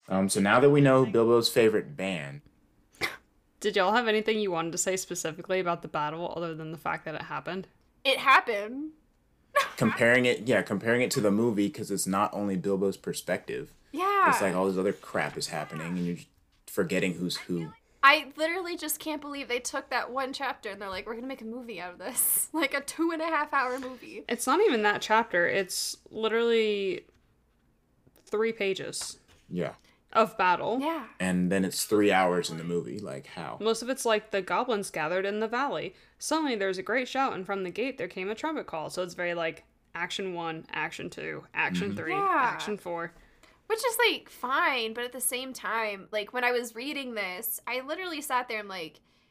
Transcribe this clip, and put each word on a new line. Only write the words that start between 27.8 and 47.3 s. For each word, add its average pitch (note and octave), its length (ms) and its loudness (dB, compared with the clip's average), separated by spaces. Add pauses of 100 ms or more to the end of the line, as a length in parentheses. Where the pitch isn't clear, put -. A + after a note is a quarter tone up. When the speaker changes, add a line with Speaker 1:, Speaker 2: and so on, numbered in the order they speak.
Speaker 2:
three A3 260 2
pages. F#3+ 680 -4 (300)
Speaker 1:
Yeah. E2+ 240 -4 (400)
Speaker 2:
Of A3 240 2
battle. F#3 440 2
Speaker 3:
Yeah. D4+ 240 -4 (160)
Speaker 1:
And - 320 2
then F#2+ 120 2
it's - 200 -2
three G#2 260 4
hours F2+ 400 4
in E2 80 -6
the E2 60 -8
movie. E2+ 340 -4
Like, C#2 300 -10
how? - 320 -10
Speaker 2:
Most A3 220 0
of A#3+ 60 -6
it's B3+ 160 -4
like, G#3+ 280 0
"The G3 100 0
goblins G3+ 480 -2
gathered E3+ 340 -2
in G#3 160 -2
the A3 60 0
valley. G#3+ 480 -4 (240)
Suddenly D4 380 0
there G3 120 0
was F#3+ 100 -2
a F#3+ 40 -6
great A#3+ 240 0
shout, C4 260 0
and F3+ 140 -8
from G3 160 -2
the F3+ 80 -4
gate B3+ 260 -4
there F#3 120 -6
came F#3 200 -8
a A3 60 -4
trumpet D4 320 -4
call." D#3 240 -6
So F3+ 140 -4
it's F3 100 -8
very, F3 200 -2
like, E3 300 -4 (300)
action F3+ 400 -4
one, E3 380 -6
action D#3+ 380 -4
two, D3+ 340 -8 (100)
action F3+ 360 0
Speaker 1:
Mm-hmm. G3+ 60 -6
Speaker 2:
three, G3+ 160 -4
Speaker 3:
Yeah. G4 140 0 (140)
Speaker 2:
action G3 360 0
four. E3+ 360 -6 (560)
Speaker 3:
Which A4 180 0
is, A4+ 100 0 (140)
like, C4+ 180 -4
fine, C4 640 0
but A#3+ 100 -4
at B3 80 -8
the B3+ 80 -10
same B3+ 320 -4
time, G#3 580 -4
like, G#3 220 -4
when B3 100 -2
I B3 80 4
was B3 240 -2
reading C4 400 -6
this, F#3+ 540 -6